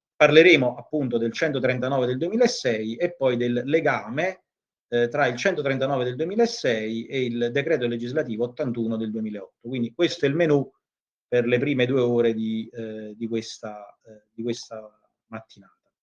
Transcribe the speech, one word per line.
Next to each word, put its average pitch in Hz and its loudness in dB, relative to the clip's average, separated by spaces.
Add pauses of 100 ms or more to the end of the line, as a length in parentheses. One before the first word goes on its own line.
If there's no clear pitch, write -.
(140)
parleremo 151 8
appunto 127 -2
del 113 0
centotrentanove 127 0
del 127 -2
duemilasei 135 0
e 175 -4
poi 131 0
del 120 -2
legame, 143 -2 (460)
eh, 120 0
tra 143 0
il 123 -2
centotrentanove 135 0
del 123 -4
duemilasei 127 0
e 131 -2
il 120 -2
decreto 139 0
legislativo 120 -4
ottantuno 117 -4
del 110 -4
duemilaotto. 107 -8
Quindi 123 -4
questo 165 0
è - 2
il 139 0
menù 151 2 (580)
per 123 2
le 120 2
prime 131 0
due 131 2
ore 120 2
di, 110 -4
eh, 107 -12
di 113 -6
questa, 110 -8
eh, 110 -20
di 113 -12
questa 117 -8 (380)
mattinata. - -20 (120)